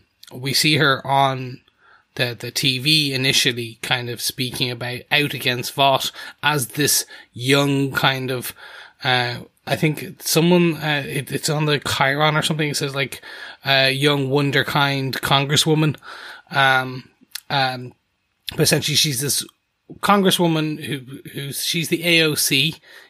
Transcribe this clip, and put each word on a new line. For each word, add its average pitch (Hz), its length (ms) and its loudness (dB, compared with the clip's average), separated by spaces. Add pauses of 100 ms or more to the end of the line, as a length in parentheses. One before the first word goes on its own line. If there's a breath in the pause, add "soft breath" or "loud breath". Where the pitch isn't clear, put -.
(340)
we 131 200 -6
see 151 240 4
her 135 280 2
on 131 560 0 (540 soft breath)
the, 120 240 -2
the 120 100 -10
T 127 300 0
V 147 340 2
initially 131 680 0
kind 123 260 -2
of 117 120 -8
speaking 127 500 -4
about 123 300 -8 (100)
out 147 240 0
against 123 400 -4
Vought 139 360 2 (300 loud breath)
as 143 280 0
this - 360 0 (260 loud breath)
young 139 600 2
kind 131 400 0
of, 123 220 -8 (500 loud breath)
uh, 123 380 0 (260)
I 139 80 0
think 151 480 -2
someone, 170 540 4
uh, 151 280 -2
it, 135 260 -6
it's 139 160 -4
on 151 180 0
the 147 120 2
Chiron 147 580 2
or 156 60 2
something. 151 280 -2
It 135 80 -4
says, 139 180 -4
like, 135 260 -4 (420 loud breath)
uh, 135 300 4
young 143 360 2
wunderkind 139 920 0
congresswoman. 151 760 2 (540 loud breath)
Um, 131 580 2 (440)
um, 131 420 -2 (560)
but - 120 -4
essentially 151 340 2
she's 127 260 0
this 139 240 -4 (540)
congresswoman 165 840 2
who, 131 360 -8 (140)
who's, 139 300 -8
she's 170 260 -2
the 170 140 -2
A 165 200 4
O 151 100 2
C, 143 440 0 (320 loud breath)